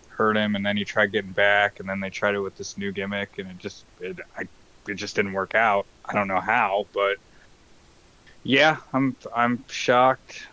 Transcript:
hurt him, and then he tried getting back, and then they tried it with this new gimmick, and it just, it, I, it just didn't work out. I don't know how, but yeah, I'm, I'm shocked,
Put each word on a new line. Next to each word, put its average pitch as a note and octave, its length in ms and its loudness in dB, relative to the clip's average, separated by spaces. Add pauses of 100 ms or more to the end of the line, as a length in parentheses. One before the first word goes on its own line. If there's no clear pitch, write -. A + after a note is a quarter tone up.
hurt G#2+ 280 0
him, G#2 180 0
and G2 80 -4
then G#2 140 0
he G2+ 80 -2
tried G#2 260 0
getting G2+ 200 -4
back, G2+ 480 2
and G2 100 -10
then G2 100 -6
they F#2+ 120 -6
tried G2+ 240 0
it G2+ 40 -2
with G2 160 -6
this - 220 -12
new G2 140 -6
gimmick, G2 480 -6
and F#2+ 100 -12
it F2+ 80 -14
just, - 260 -14 (160)
it, F3+ 200 -10 (180)
I, - 60 -10 (440)
it G#2 60 -8
just G2+ 220 -10
didn't G2+ 180 -2
work F#2+ 220 -4
out. G#2+ 320 2 (180)
I - 80 -6
don't G2+ 140 0
know F#2+ 120 0
how, G#2 540 0
but G2+ 240 0 (1300)
yeah, C#3+ 340 4 (160)
I'm, C3 220 0 (200)
I'm A#2+ 340 0
shocked, - 840 2